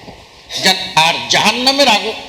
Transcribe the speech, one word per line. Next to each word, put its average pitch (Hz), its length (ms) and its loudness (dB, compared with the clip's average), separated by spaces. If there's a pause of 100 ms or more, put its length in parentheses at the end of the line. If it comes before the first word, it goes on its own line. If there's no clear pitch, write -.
(640)
জান-, 185 360 0
আর 165 160 4 (140)
জাহান্নামের 247 600 2
আগু-, 214 240 0 (160)